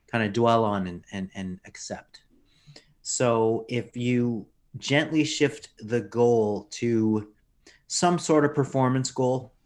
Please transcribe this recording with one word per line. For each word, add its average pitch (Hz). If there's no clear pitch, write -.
kind 113
of 101
dwell 113
on 101
and, 87
and, 95
and 92
accept. -
So 113
if 120
you 120
gently 156
shift -
the 113
goal 107
to 110
some 175
sort 151
of 147
performance 131
goal 127